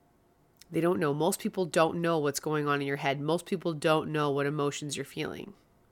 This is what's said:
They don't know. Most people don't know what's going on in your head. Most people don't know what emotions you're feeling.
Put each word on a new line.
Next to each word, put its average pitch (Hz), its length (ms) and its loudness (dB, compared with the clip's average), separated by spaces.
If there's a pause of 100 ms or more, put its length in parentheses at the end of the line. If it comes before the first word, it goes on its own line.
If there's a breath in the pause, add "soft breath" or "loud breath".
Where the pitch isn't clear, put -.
(720)
They 165 100 0
don't 180 180 2
know. 147 140 2
Most 160 260 0
people 196 260 -2
don't 165 360 4
know 170 160 2
what's 143 220 0
going 151 280 -2
on 143 140 2
in 139 60 -2
your 139 100 -2
head. 143 240 -2
Most 156 240 0
people 170 280 -2
don't 156 380 2
know 151 200 2
what 139 160 0
emotions 143 500 -2
you're 135 80 -4
feeling. 101 480 -8 (380)